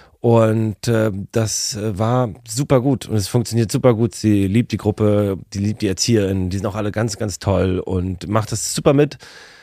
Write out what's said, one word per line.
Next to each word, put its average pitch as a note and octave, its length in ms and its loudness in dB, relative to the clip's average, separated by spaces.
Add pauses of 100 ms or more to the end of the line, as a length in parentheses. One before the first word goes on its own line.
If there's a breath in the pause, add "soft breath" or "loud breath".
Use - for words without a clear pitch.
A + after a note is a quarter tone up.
(200 loud breath)
Und, A2 640 2
äh, A2 240 2 (220)
das, - 420 -2
äh, G#2 240 -4
war A#2+ 300 0 (180)
super C3+ 340 2
gut C3 260 0
und A2 100 -2
es G2 100 0
funktioniert A2+ 460 0
super B2+ 200 4
gut. A2+ 220 0
Sie G2+ 320 2
liebt G2+ 240 0
die G#2+ 60 -2
Gruppe, G#2 600 0 (160)
die G2+ 60 -8
liebt G#2 240 -4
die G#2 60 0
Erzieherin, F#2+ 600 0
die F#2+ 100 -4
sind G2 80 -4
auch G2 100 -6
alle G#2 160 -4
ganz, A2 260 -2
ganz G#2+ 220 -6
toll F#2 400 0
und F#2 480 -4
macht G#2+ 240 -2
das - 200 -6
super - 200 2
mit. D3 260 2 (440 loud breath)